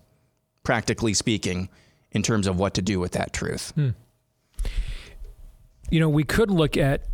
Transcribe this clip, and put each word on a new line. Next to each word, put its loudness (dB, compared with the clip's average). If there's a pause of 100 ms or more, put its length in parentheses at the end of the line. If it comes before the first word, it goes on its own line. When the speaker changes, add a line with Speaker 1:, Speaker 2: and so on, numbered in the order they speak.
(640)
Speaker 1:
practically 0
speaking, 0 (440)
in 0
terms 2
of 0
what 0
to 0
do 0
with -4
that -4
truth. -6
Speaker 2:
Hmm. 2 (2000)
Speaker 3:
You 4
know, 4
we 4
could 2
look 2
at, 2